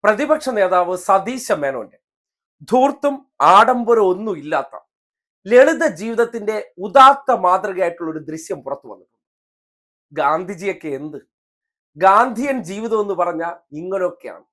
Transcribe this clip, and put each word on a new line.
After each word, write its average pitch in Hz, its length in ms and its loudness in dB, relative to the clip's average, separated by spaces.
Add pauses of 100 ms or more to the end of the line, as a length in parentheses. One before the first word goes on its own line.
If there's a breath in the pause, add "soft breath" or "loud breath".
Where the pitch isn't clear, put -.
പ്രതിപക്ഷ 262 420 0 (100)
നേതാവ് 185 380 0 (120)
സതീശ 214 400 0 (160)
മേനോന്റെ 131 360 -8 (720)
ധൂർത്തും 277 460 0 (360)
ആഡംബരവും 233 640 4
ഒന്നും 196 280 -6
ഇല്ലാത്ത 147 340 -6 (760)
ലളിത 254 320 6 (160)
ജീവിതത്തിന്റെ 220 580 -4 (280)
ഉദാത്ത 269 600 6
മാതൃകയായിട്ടുള്ള 180 680 -2
ഒരു 156 160 -10
ദൃശ്യം 160 360 -10
പുറത്തു 135 260 -10
വന്നിട്ടുണ്ട്. 92 320 -20 (960)
ഗാന്ധിജിയൊക്കെ 170 800 -4
എന്ത് 147 200 -14 (840)
ഗാന്ധിയൻ 240 540 2 (120)
ജീവിതം 214 340 -4
എന്ന് 190 160 -6
പറഞ്ഞാൽ 170 340 -4 (260)
ഇങ്ങനെയൊക്കെയാണ്. 180 720 -8